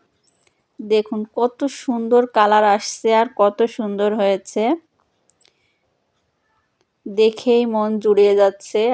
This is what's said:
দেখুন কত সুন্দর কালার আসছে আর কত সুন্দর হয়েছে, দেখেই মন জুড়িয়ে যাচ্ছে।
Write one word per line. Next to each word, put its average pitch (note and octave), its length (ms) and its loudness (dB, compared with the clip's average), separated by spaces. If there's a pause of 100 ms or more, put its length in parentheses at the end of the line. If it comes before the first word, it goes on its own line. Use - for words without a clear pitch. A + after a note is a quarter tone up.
(800)
দেখুন G#3+ 400 -2 (140)
কত A#3+ 260 -2 (220)
সুন্দর A#3 400 0 (140)
কালার G#3+ 280 4 (120)
আসছে - 380 -6
আর A3+ 140 2 (120)
কত G3+ 180 2 (180)
সুন্দর G#3 340 -4 (100)
হয়েছে, G3 440 -2 (2500)
দেখেই A3 600 0
মন G#3+ 240 -2 (100)
জুড়িয়ে G3+ 400 4
যাচ্ছে। G3 400 0 (140)